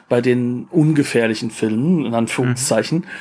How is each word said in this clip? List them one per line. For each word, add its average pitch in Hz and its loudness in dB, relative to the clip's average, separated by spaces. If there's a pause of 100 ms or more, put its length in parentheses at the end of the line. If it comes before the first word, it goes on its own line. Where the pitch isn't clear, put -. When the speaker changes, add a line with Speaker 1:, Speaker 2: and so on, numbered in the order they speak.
Speaker 1:
bei 123 2
den 123 0
ungefährlichen 135 0
Filmen, 127 0
in 117 -4
Anführungszeichen. 123 0
Speaker 2:
Mhm. 180 -4 (160)